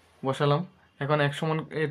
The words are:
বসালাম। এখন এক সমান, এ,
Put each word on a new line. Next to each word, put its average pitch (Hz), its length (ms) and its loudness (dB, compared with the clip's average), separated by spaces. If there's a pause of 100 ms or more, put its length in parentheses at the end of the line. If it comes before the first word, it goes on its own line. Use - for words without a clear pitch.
(240)
বসালাম। 143 420 2 (340)
এখন 147 200 2
এক 143 140 0
সমান, 156 360 -2
এ, 156 200 -4